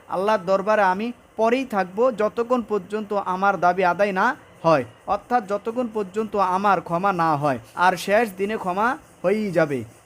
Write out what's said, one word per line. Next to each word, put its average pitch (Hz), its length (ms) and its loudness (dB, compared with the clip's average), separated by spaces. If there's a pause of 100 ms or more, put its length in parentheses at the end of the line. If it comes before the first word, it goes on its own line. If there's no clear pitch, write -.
আল্লাহর 202 300 0
দরবারে 196 440 2
আমি 196 300 0 (240)
পরেই 233 280 2
থাকব 208 520 0
যতক্ষণ 233 460 -2
পর্যন্ত 208 500 -6
আমার 190 480 0
দাবি 180 240 2
আদায় 190 280 2
না 226 240 0 (260)
হয়, 151 220 4 (220)
অর্থাৎ 208 420 -2
যতক্ষণ 226 460 -4
পর্যন্ত 214 420 -4
আমার 185 440 2
ক্ষমা 180 320 -2
না 165 240 2
হয়, 139 220 0 (160)
আর 180 220 4
শেষ 208 400 2
দিনে 202 200 -4
ক্ষমা 208 420 -2 (240)
হয়েই 202 300 0
যাবে। 143 320 0 (220)